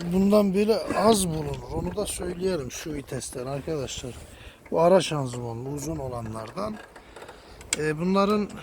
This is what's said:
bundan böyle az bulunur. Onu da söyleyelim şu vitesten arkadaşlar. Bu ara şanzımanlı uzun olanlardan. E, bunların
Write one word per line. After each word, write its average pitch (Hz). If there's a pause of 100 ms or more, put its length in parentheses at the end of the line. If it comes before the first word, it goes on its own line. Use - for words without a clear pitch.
(120)
bundan 196
böyle 208 (180)
az 196
bulunur. 147
Onu 175
da 202
söyleyelim 180
şu -
vitesten 131
arkadaşlar. 135 (560)
Bu 170
ara 175
şanzımanlı 123
uzun 147
olanlardan. 120 (1000)
E, 151
bunların 196 (140)